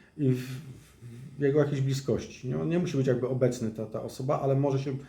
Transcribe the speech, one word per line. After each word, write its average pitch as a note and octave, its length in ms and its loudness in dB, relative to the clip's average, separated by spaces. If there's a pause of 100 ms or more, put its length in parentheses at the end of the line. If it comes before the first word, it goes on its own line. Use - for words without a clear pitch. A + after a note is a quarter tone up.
(180)
i C3+ 160 4
w, B2+ 140 -2 (880)
w - 20 -14
jego C#3+ 200 4
jakiejś C#3+ 220 4
bliskości. C3 680 -2
Nie, D3 120 -2
on D#3+ 100 -2
nie E3+ 100 2
musi C#3+ 180 0
być C3 100 2
jakby B2 200 2
obecny, A#2+ 440 2
ta, A2 140 -6
ta A2 180 -6
osoba, C3 380 -2
ale C3+ 140 2
może C#3 240 2
się, C#3 140 -2 (160)